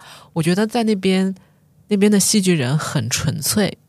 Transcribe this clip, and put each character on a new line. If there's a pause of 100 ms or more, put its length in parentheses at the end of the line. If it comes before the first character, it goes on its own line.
(340)
我
觉
得
在
那
边， (560)
那
边
的
戏
剧
人
很
纯
粹 (120)